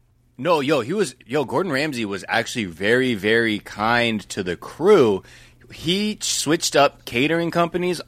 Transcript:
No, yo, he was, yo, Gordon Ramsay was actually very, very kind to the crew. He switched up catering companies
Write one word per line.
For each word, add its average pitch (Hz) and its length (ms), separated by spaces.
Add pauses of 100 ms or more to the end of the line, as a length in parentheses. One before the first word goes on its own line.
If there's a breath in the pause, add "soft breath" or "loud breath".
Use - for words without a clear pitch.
(380)
No, 156 220
yo, 139 220
he 123 120
was, 196 220 (100)
yo, 139 180
Gordon 143 280
Ramsay 131 340
was 98 240
actually 113 360
very, 110 500
very 107 440
kind 113 680
to 104 140
the 87 120
crew. 139 680 (500 loud breath)
He 202 480
switched - 540
up 143 300
catering 156 460
companies 170 560